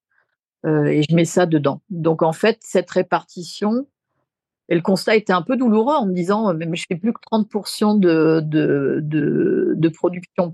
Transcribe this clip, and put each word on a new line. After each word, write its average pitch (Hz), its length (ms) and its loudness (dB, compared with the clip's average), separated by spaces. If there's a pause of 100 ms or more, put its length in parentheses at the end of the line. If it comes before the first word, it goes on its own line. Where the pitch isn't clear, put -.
(680)
euh, 151 180 2
et 147 240 2
je 165 60 2
mets 165 100 4
ça 180 220 2
dedans. 143 420 0
Donc 160 340 -2
en 160 120 2
fait, 226 260 0
cette - 300 -2
répartition, 185 960 -4 (840)
et - 60 2
le 170 80 2
constat 208 340 2
était 202 160 0
un 180 80 2
peu 254 160 -2
douloureux 233 380 2
en 269 100 0
me 190 80 -2
disant, « 190 420 0
Mais, 165 120 -6
mais 165 100 -4
je - 100 -10
fais 170 120 -6
plus 226 160 -2
que - 80 -20
trente 214 260 -2
pour 196 180 -6
cent 214 280 0
de, 160 500 4
de, 143 580 0
de, 151 720 0
de 160 140 2
production 175 640 -4